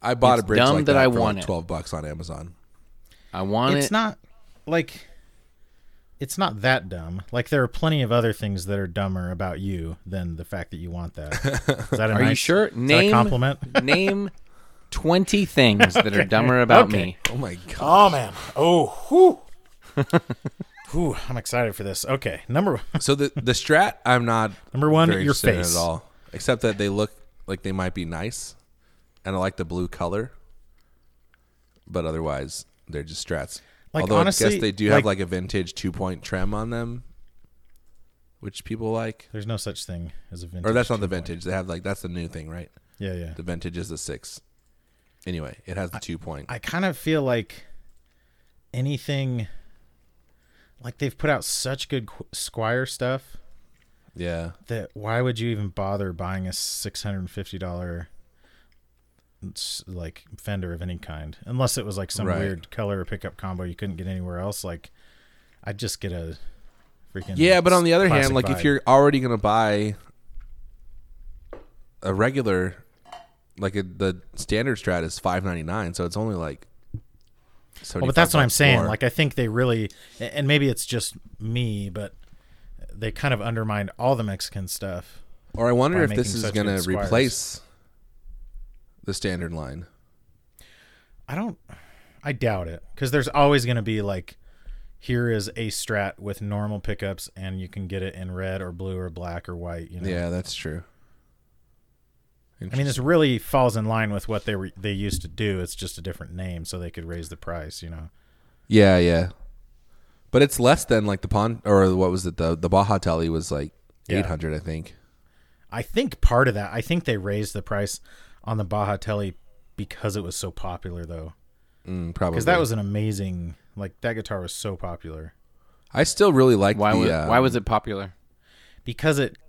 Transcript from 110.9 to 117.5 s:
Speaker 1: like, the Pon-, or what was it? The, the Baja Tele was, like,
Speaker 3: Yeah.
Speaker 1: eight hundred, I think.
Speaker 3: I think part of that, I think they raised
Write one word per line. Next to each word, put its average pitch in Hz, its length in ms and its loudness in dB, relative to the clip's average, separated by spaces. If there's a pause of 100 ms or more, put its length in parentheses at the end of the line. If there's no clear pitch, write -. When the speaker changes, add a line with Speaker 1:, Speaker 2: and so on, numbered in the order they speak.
Speaker 1:
like, 101 160 0
the 95 80 -6
Pon-, 113 380 0
or 95 280 6
what 92 160 4
was 92 140 -2
it? 85 140 -4
The, 82 180 2
the 85 140 -2
Baja 98 280 4
Tele 82 300 0
was, 80 240 -2
like, 73 200 -4 (360)
Speaker 3:
Yeah. 101 120 0
Speaker 1:
eight 92 60 -2
hundred, 78 280 -4
I 76 40 -4
think. 80 360 -8 (760)
Speaker 3:
I 117 120 -6
think - 400 -4
part 127 260 6
of 107 60 0
that, 101 180 -6
I 113 80 -4
think 165 240 -2
they 113 140 -2
raised 101 340 -4